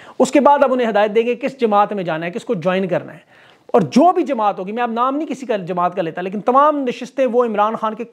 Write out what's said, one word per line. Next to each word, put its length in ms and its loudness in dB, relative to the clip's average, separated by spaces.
उसके 200 4
बाद 240 4
अब 80 2
उन्हें 160 0
हिदायत 240 0
देंगे 240 0
किस 240 -8
जमात 340 0
में 120 -6
जाना 200 -4
है, 60 -8
किसको 240 -6
ज्वाइन 320 -2
करना 240 -4
है। 300 -20
और 100 4
जो 300 4
भी 100 0
जमात 360 -2
होगी, 120 -10
मैं 120 -4
अब 100 -4
नाम 220 0
नहीं 120 -6
किसी 180 -10
का 120 -2
जमात 380 -2
का 60 -2
लेता, 200 -6
लेकिन 200 -8
तमाम 420 4
नशिस्तें 420 -4
वो 200 2
इमरान 300 0
खान 200 -4
के 180 -10